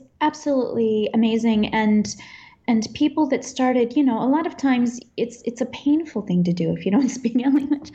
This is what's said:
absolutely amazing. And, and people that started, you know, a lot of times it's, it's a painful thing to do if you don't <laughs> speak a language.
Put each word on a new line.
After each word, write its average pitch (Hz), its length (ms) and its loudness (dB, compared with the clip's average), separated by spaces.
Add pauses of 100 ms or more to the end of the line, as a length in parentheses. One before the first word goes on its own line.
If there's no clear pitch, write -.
(200)
absolutely 233 920 0
amazing. 226 540 2
And, 214 440 2 (540)
and 220 260 2
people 302 360 0
that 269 160 -2
started, 254 520 0
you 294 80 4
know, 226 180 2
a 240 60 0
lot 320 180 2
of - 100 -8
times 240 440 0 (160)
it's, 233 280 -6
it's 233 160 -6
a 240 60 -2
painful 294 560 -2
thing 180 220 2
to 175 80 2
do 170 200 -2
if 170 120 -6
you 196 60 -2
don't 254 180 4
<laughs> - 120 -8
speak 233 160 -2
a 254 120 0
language. 285 460 0